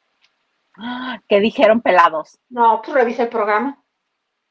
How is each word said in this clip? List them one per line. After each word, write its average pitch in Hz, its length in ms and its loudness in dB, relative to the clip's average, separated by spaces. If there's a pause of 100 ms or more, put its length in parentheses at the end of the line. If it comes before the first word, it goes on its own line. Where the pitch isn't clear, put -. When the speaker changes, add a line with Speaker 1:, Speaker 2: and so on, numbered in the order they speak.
(760)
Speaker 1:
Ah, 247 420 -10 (100)
¿qué 202 100 4
dijeron, 220 420 2
pelados? 165 580 0 (100)
Speaker 2:
No, 233 320 2
pues 311 120 -12
revisa 247 300 0
el 226 60 -4
programa. 226 480 -4 (720)